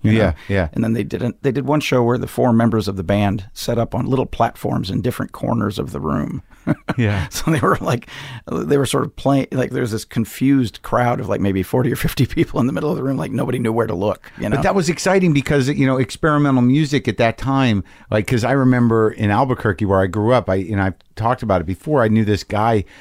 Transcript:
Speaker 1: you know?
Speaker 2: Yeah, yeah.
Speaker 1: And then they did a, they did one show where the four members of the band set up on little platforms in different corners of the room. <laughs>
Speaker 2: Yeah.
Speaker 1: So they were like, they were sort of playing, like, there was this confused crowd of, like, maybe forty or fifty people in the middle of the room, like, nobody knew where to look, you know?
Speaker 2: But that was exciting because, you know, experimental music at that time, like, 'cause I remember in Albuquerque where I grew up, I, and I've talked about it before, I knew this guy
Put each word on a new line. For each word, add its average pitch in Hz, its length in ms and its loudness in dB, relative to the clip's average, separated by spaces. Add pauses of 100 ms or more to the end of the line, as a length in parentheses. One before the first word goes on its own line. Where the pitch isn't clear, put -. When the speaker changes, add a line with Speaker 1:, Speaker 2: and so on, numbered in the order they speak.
Speaker 1:
you 107 120 4
know? 110 60 4
Speaker 2:
Yeah, 95 140 4 (160)
yeah. 92 240 0
Speaker 1:
And - 100 -2
then 113 120 0
they 117 100 -2
did - 180 -6
a, 120 200 -4
they 139 100 0
did 131 140 -4
one 147 140 2
show 131 220 0
where 120 140 2
the 131 100 -4
four 120 280 2
members 113 340 2
of 95 80 -6
the 95 60 -6
band 101 500 0
set - 240 -4
up 113 180 -2
on 123 120 -4
little 127 180 0
platforms - 640 -4
in 101 120 -2
different - 300 -4
corners - 460 -4
of - 140 -6
the 71 80 -8
room. 78 420 -4 (240)
<laughs> 165 80 0 (220)
Speaker 2:
Yeah. 104 340 0
Speaker 1:
So - 200 -4
they 160 100 2
were - 200 2
like, 123 260 -2 (400)
they - 300 -2
were 139 100 2
sort 131 180 0
of - 120 -10
playing, 139 360 0
like, 127 180 -2
there 127 100 -4
was 117 120 -4
this 110 120 -6
confused 127 800 0
crowd 120 360 0
of, - 100 -8
like, 104 120 -2
maybe 95 220 0
forty 127 280 0
or - 60 -2
fifty - 300 0
people 147 340 -2
in 117 60 0
the 135 60 -2
middle 147 180 -2
of - 60 -2
the - 60 -6
room, 135 140 -2
like, - 160 -6
nobody 123 260 -2
knew 117 140 -2
where 113 140 0
to - 80 -4
look, 95 440 -4
you 196 100 -4
know? 123 80 0
Speaker 2:
But 139 80 0
that 190 100 2
was 175 160 2
exciting 185 420 2
because, 143 360 2
you 143 180 2
know, 131 100 2
experimental 143 640 2
music 139 460 2
at 104 80 -2
that 113 220 2
time, 131 440 2 (280)
like, 107 160 0
'cause 120 180 0
I 120 80 2
remember 120 580 4
in 104 200 -2
Albuquerque 113 560 0
where 95 140 4
I 95 60 2
grew 104 260 0
up, 117 180 2
I, 95 60 2
and 98 240 -2
I've 95 140 0 (220)
talked 117 260 -2
about 95 200 2
it 78 40 -6
before, 131 360 0
I 113 60 2
knew 110 160 4
this 101 200 0
guy 107 400 0 (160)